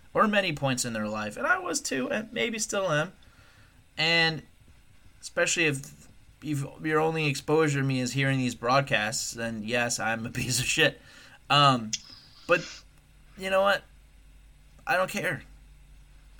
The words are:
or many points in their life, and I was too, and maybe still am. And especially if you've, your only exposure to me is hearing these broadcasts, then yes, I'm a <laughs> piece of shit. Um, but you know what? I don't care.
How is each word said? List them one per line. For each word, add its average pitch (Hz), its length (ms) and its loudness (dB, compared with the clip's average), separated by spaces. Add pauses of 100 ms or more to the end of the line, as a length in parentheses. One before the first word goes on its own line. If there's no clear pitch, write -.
(140)
or 190 120 6
many 196 260 2
points 131 320 -2
in 120 80 -6
their 107 160 -4
life, 107 280 -6
and 269 100 -4
I 359 120 2
was 349 220 -4
too, 262 300 -4
and 220 220 -4
maybe 226 260 -2
still 196 320 -2
am. 156 220 0 (840)
And 160 440 2 (760)
especially 170 460 0
if 135 140 0 (640)
you've, 143 240 -4 (160)
your 156 180 2
only 160 260 0
exposure 147 540 2
to 135 60 0
me 135 140 0
is 123 120 -2
hearing 135 260 2
these 123 160 -2
broadcasts, 117 800 0
then 113 320 -6
yes, 120 340 -2
I'm 113 280 -2
a 117 40 -6
<laughs> - 0 -
piece 127 280 -4
of 127 80 -2
shit. - 340 2 (500)
Um, 135 400 4 (580)
but 170 120 4 (760)
you 190 140 -6
know 190 120 4
what? 196 200 2 (1040)
I 170 100 2
don't 185 140 0
care. 165 320 -4 (960)